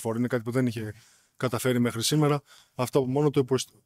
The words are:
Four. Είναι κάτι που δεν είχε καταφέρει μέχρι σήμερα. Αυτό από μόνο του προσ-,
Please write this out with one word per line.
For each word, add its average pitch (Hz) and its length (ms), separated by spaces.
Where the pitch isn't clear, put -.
Four. 113 140
Είναι 120 100
κάτι 120 160
που 120 80
δεν 127 160
είχε 110 280
καταφέρει 123 420
μέχρι 113 240
σήμερα. 147 380
Αυτό 123 240
από 131 100
μόνο 143 220
του 139 140
προσ-, 131 240